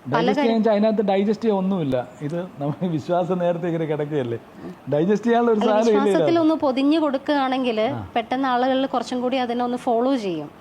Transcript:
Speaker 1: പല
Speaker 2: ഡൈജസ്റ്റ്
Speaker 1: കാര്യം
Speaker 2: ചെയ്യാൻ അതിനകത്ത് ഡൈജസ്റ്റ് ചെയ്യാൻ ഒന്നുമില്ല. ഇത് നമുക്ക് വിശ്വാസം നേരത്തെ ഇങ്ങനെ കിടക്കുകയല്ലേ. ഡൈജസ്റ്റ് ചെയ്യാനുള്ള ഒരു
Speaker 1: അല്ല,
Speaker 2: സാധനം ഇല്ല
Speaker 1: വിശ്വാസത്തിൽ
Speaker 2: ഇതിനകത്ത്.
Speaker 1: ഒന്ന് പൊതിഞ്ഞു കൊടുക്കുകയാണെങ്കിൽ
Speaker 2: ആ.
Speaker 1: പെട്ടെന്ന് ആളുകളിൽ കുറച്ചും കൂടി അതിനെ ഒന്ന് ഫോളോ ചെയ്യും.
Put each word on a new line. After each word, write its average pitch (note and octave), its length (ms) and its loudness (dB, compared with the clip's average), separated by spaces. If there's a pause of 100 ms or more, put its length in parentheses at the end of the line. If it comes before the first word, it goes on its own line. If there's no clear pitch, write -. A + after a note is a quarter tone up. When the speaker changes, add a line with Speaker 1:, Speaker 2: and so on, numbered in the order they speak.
Speaker 1:
പല C3 120 0
Speaker 2:
ഡൈജസ്റ്റ് G3 240 2
Speaker 1:
കാര്യം A3+ 220 2
Speaker 2:
ചെയ്യാൻ G#3+ 220 4
അതിനകത്ത് G#3+ 220 0
ഡൈജസ്റ്റ് G3+ 360 0
ചെയ്യാൻ G#3 140 2
ഒന്നുമില്ല. D#3+ 500 0 (140)
ഇത് E3+ 260 -6 (100)
നമുക്ക് D3 280 -4
വിശ്വാസം F3 520 -2
നേരത്തെ F3 280 -2
ഇങ്ങനെ E3 180 -2
കിടക്കുകയല്ലേ. D3 540 -4 (540)
ഡൈജസ്റ്റ് G3 340 2
ചെയ്യാനുള്ള A#3 240 4
ഒരു G#3+ 100 2
Speaker 1:
അല്ല, G#3 100 4
Speaker 2:
സാധനം G#3+ 120 4
ഇല്ല A#3 80 4
Speaker 1:
വിശ്വാസത്തിൽ G4 260 4
Speaker 2:
ഇതിനകത്ത്. E4+ 220 2
Speaker 1:
ഒന്ന് D#4+ 160 4
പൊതിഞ്ഞു C#4+ 460 0
കൊടുക്കുകയാണെങ്കിൽ C4 800 0
Speaker 2:
ആ. A3+ 260 -2 (100)
Speaker 1:
പെട്ടെന്ന് C4 320 -2
ആളുകളിൽ C4 380 2
കുറച്ചും B3+ 340 -4
കൂടി B3+ 160 -2
അതിനെ B3 280 -2
ഒന്ന് B3 120 -4
ഫോളോ B3 400 0
ചെയ്യും. E3 340 -6 (100)